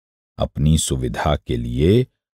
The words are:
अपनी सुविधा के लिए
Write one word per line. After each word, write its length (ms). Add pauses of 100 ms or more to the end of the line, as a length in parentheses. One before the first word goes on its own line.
(380)
अपनी 400
सुविधा 580
के 200
लिए 500 (300)